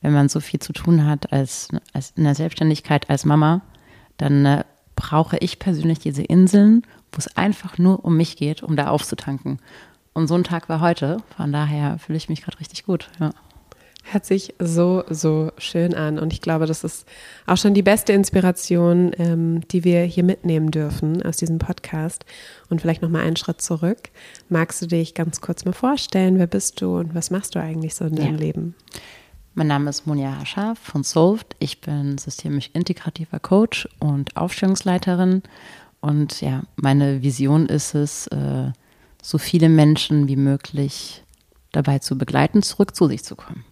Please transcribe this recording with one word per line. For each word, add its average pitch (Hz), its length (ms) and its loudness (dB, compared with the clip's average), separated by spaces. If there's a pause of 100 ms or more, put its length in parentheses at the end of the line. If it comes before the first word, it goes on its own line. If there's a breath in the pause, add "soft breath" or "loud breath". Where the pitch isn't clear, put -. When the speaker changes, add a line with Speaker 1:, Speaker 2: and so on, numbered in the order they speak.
Speaker 1:
wenn 147 120 2
man 143 160 6
so 156 120 0
viel - 180 -6
zu - 140 -10
tun 165 340 4
hat 151 260 -2
als, 139 360 -4 (240)
als - 240 -8
in 160 80 0
der 143 100 2
Selbstständigkeit 156 720 0
als 139 160 -2
Mama, 156 380 4 (540 soft breath)
dann, 143 280 2
äh, 143 200 2 (320)
brauche 156 420 0
ich - 200 -4
persönlich 165 420 0
diese 143 220 -4
Inseln, 202 600 6 (300 soft breath)
wo - 60 -10
es - 180 -8
einfach 190 420 -2
nur 185 260 4
um 170 120 2
mich 160 200 0
geht, 151 260 -4
um 156 140 -2
da 143 120 -2
aufzutanken. 139 720 -4 (520 loud breath)
Und 160 140 -2
so 156 80 0
ein 175 100 2
Tag 170 240 -6
war 160 120 -2
heute. 170 380 0 (180)
Von 147 160 -4
daher 147 460 -2
fühle 156 180 -6
ich - 120 -8
mich 160 140 -6
gerade - 180 -14
richtig - 240 -16
gut. - 240 -4 (100)
Ja. 156 140 -2 (760 loud breath)
Speaker 2:
Hört 202 200 -4
sich 190 320 -2
so, 175 500 2
so 156 480 0
schön 170 380 -2
an. 151 240 -4
Und 160 160 -4
ich - 80 -10
glaube, 160 240 0
das 160 180 -4
ist - 220 -10 (400 loud breath)
auch 185 100 2
schon 202 160 2
die 202 100 4
beste 208 300 2
Inspiration, 180 1040 2
ähm, 165 520 0
die 180 140 0
wir 175 200 4
hier 175 220 0
mitnehmen 165 460 2
dürfen 156 520 -2
aus - 160 -4
diesem 165 200 -2
Podcast. - 680 -6 (420 loud breath)
Und 170 140 -2
vielleicht 160 180 0
nochmal 165 220 0
einen 165 140 0
Schritt - 260 -6
zurück. 170 480 -4 (400 loud breath)
Magst 165 320 -2
du 175 40 -8
dich 165 280 -2
ganz 165 260 -4
kurz - 240 -8
mal 180 80 -2
vorstellen? 190 680 0
Wer 175 80 4
bist - 360 -4
du 180 160 -2
und 165 160 -6
was 170 160 -4
machst 190 240 -6
du 175 60 -2
eigentlich 160 340 -6
so - 100 -6
in 156 100 -2
deinem 156 200 0
Speaker 1:
Ja. 151 60 -4
Speaker 2:
Leben? 160 340 -6 (800 loud breath)
Speaker 1:
Mein 156 140 0
Name 143 200 0
ist - 180 -8
Monja 139 320 -2
Haschaf 202 400 -6
von - 240 -6
Solved. 180 560 0
Ich - 220 -6
bin 143 380 -4
systemisch 143 560 -6
integrativer - 640 -6
Coach - 480 0 (120)
und 143 360 -2
Aufstellungsleiterin. 185 1080 0 (600 loud breath)
Und 147 400 -2
ja, 135 220 -2 (120)
meine 139 460 2
Vision 139 440 2
ist - 280 -2
es, 147 320 -2
äh, 139 440 -4 (520 soft breath)
so - 160 -4
viele 165 320 4
Menschen 151 580 6
wie 139 80 0
möglich 139 840 -2 (500)
dabei 143 280 0
zu - 180 -4
begleiten, 139 440 2
zurück - 320 -2
zu 165 140 4
sich - 160 -4
zu - 100 -14
kommen. - 380 -18